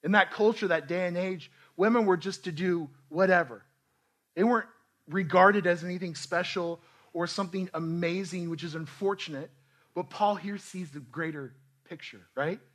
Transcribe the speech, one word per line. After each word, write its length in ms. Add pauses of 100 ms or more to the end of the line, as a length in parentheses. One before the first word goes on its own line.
In 80
that 200
culture, 360
that 200
day 200
and 100
age, 340 (260)
women 280
were 120
just 260
to 80
do 380 (200)
whatever. 540 (720)
They 80
weren't 240 (420)
regarded 580
as 160
anything 320
special 640 (340)
or 140
something 460
amazing, 760
which 140
is 120
unfortunate. 760 (420)
But 160
Paul 260
here 220
sees 340
the 100
greater 520 (340)
picture, 340 (140)
right? 240 (160)